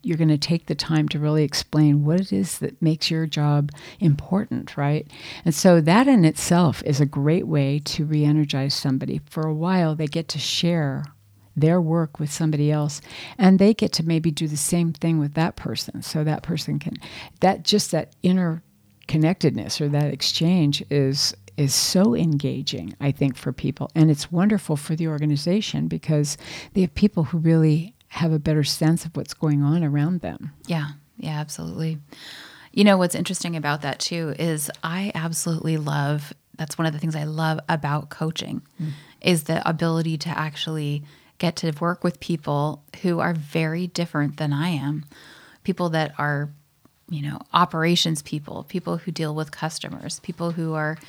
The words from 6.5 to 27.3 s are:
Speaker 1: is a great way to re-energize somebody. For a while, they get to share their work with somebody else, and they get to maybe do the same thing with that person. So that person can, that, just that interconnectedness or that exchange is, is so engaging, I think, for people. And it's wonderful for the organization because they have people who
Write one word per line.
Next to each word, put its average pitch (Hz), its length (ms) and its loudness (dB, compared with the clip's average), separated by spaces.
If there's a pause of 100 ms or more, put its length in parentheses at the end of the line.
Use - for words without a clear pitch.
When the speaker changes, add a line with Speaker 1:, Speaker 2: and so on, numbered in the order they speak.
Speaker 1:
is 147 140 2
a 143 60 6
great 151 420 2
way 147 380 2
to - 180 -2
re-energize 147 720 2
somebody. 135 540 -2
For - 180 -6
a 156 80 0
while, 165 420 2
they 156 100 -2
get 160 220 -4
to - 100 -6
share 147 640 0 (520)
their 160 240 6
work 160 400 0
with 147 100 -4
somebody 151 400 0
else, 147 300 -2 (360)
and 190 220 8
they 202 160 6
get - 200 0
to 165 100 -2
maybe 165 260 2
do 156 160 -2
the 151 100 -4
same 165 360 0
thing 165 260 0
with 147 160 -2
that 160 220 0
person. - 460 -8
So - 200 -4
that 151 220 -2
person 147 340 -4
can, - 200 -8 (420)
that, 180 240 2
just 208 260 2
that 156 240 -2 (920)
interconnectedness 156 720 0
or 147 80 0
that 147 240 0
exchange 160 800 0
is, 139 440 0 (220)
is 139 180 2
so 208 400 2
engaging, 139 840 -2
I 143 100 2
think, 139 260 -2
for - 160 -6
people. - 420 -6
And 160 160 6
it's 147 200 -2
wonderful 175 460 0
for 151 180 -6
the 160 140 -2
organization 151 800 -2
because 151 480 0 (380)
they 190 80 4
have 175 120 0
people 190 300 2
who 170 140 -2